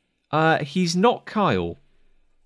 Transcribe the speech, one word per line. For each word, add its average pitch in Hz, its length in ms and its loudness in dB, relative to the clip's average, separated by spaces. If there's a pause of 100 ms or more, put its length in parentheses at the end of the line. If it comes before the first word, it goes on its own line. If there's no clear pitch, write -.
(320)
uh, 156 320 2
he's 170 320 -2
not 220 300 2
Kyle. 98 520 -2 (680)